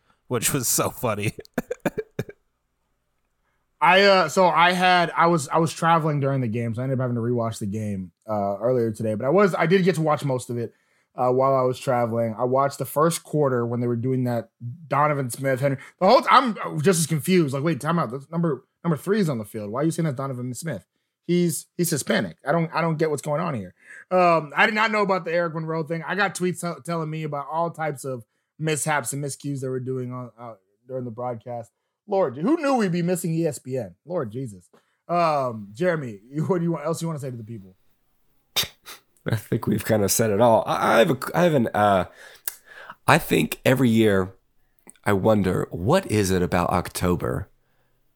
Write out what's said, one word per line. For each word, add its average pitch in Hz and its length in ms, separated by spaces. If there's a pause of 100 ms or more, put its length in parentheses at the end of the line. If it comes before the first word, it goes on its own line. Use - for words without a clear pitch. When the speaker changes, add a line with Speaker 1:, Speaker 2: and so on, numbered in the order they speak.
(280)
Speaker 1:
which 120 260
was 127 140
so 113 220
funny. 104 480
<laughs> - 40 (2500)
Speaker 2:
I, 185 200
uh, 190 260
so 185 180
I 170 260
had, 180 440
I 165 100
was, 170 220
I 151 100
was 165 140
traveling 160 480
during 135 220
the 120 60
game, 117 260
so 123 80
I - 20
ended 135 140
up 131 40
having 123 140
to 117 60
rewatch 117 380
the 110 60
game, 98 460 (160)
uh, 101 300
earlier 117 340
today. 110 220
But 107 100
I 135 60
was, 190 240
I 165 120
did 185 180
get 180 100
to 160 80
watch 151 200
most 131 280
of 120 80
it, - 160 (420)
uh, 127 140
while 131 240
I 131 80
was 127 160
traveling. 117 600
I 123 60
watched 135 340
the 139 60
first 160 400
quarter 127 420
when 120 140
they 123 60
were 120 100
doing 127 280
that 120 260 (360)
Donovan 139 440
Smith, 131 300
Henry. 139 180 (200)
The 185 80
whole 254 140
t-, 330 100
I'm 214 520
just 170 180
as 156 60
confused. 160 480
Like, 139 80
wait, 151 180
time 165 180
out. 127 120
This 135 200
number, 165 360 (180)
number 165 140
three 202 200
is 170 120
on 123 80
the 107 80
field. 104 240
Why 123 100
are 151 40
you 165 60
saying 165 140
that's 143 120
Donovan 127 360
Smith? 127 320 (420)
He's, 170 380 (140)
he's 170 100
Hispanic. 135 480 (100)
I 143 60
don't, 165 220
I 156 80
don't 160 160
get 160 100
what's 147 140
going 151 180
on 170 140
here. 95 180 (380)
Um, 170 440
I 190 120
did 226 80
not 220 160
know 214 100
about 185 240
the 165 80
Eric 170 220
Monroe 160 300
thing. 165 220
I 175 100
got 196 180
tweets 180 260
t-, 165 240
telling 165 240
me 156 140
about 143 280
all 165 200
types 156 340
of 131 200 (340)
mishaps 151 560
and 143 100
miscues 139 360
they 131 80
were 131 120
doing 127 320
on, 127 260
uh, 117 160 (320)
during 127 200
the 120 40
broadcast. 120 600 (360)
Lord, 185 300
who 220 200
knew 277 180
we'd 208 160
be 170 120
missing 175 320
E 165 120
S 143 140
P 131 160
N? 98 180 (100)
Lord 147 280
Jesus. 110 360 (380)
Um, 139 640
Jeremy, 139 460 (100)
you, 147 160
what 185 140
do 170 60
you 170 80
want, 151 120
else 160 160
you 165 60
wanna 156 140
say 131 100
to 123 60
the 113 80
people? 101 320 (1500)
Speaker 3:
I 113 60
think - 320
we've 107 160
kinda 101 240
said 113 220
it 101 100
all. 117 260
I, - 280
I - 40
have 185 120
a, 127 80 (160)
I 165 80
have 170 120
an, 117 180
uh, 101 340 (1000)
I 151 120
think - 460
every 131 260
year 101 420 (720)
I 104 80
wonder, 101 580
what 120 400
is 101 220
it 90 100
about 87 280
October 90 800 (680)